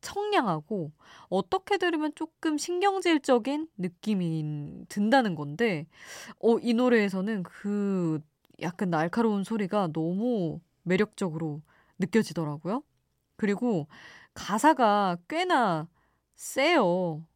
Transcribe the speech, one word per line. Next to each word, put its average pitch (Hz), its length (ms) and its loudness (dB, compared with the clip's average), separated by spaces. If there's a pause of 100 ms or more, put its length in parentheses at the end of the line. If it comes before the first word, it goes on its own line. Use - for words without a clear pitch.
청량하고 214 880 -2 (380)
어떻게 381 480 -2
들으면 311 380 0
조금 320 420 -4
신경질적인 320 1200 0
느낌이 160 1120 -4
든다는 214 460 2
건데, 151 520 -2 (540)
어, 226 180 4
이 240 140 0
노래에서는 214 680 2
그 196 760 -2 (420)
약간 - 280 -4
날카로운 196 560 0
소리가 202 480 -2
너무 175 680 -2 (240)
매력적으로 165 800 -2 (360)
느껴지더라고요. 180 840 -2 (540)
그리고 202 500 -2 (460)
가사가 208 840 2 (120)
꽤나 254 580 2 (480)
세요. 185 880 2 (100)